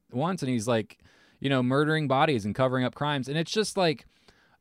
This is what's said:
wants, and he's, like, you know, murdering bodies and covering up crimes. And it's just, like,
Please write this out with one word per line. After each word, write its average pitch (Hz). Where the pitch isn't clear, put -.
wants, 165
and 135
he's, 113
like, 113
you 135
know, 135
murdering 147
bodies 131
and 101
covering 131
up 120
crimes. 143
And 143
it's 165
just, 214
like, 165